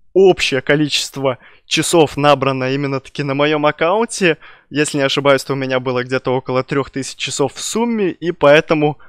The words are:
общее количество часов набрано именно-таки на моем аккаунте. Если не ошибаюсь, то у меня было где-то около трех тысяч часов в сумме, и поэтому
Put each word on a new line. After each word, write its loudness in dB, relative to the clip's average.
общее 4
количество -2
часов 2
набрано 0
именно-таки -6
на -4
моем 0
аккаунте. 0
Если -2
не 0
ошибаюсь, 2
то -6
у -2
меня -2
было -4
где-то -4
около -2
трех -4
тысяч -10
часов -4
в -16
сумме, -2
и -6
поэтому 2